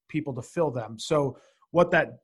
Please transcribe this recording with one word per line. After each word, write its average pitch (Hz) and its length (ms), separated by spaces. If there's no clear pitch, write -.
people 147 260
to 127 60
fill 156 300
them. 113 280
So 143 380
what 175 200
that 160 320